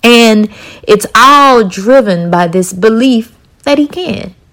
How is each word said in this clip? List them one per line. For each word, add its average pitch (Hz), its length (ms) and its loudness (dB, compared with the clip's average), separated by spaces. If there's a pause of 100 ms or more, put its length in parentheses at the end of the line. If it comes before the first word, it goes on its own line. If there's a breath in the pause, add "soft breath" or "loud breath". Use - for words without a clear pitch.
And 226 460 2 (340 loud breath)
it's 208 320 0
all 254 540 4
driven 196 640 0
by 175 160 0
this 180 260 -4
belief 220 640 -2 (280)
that 285 120 0
he 294 100 0
can 285 480 -10 (180)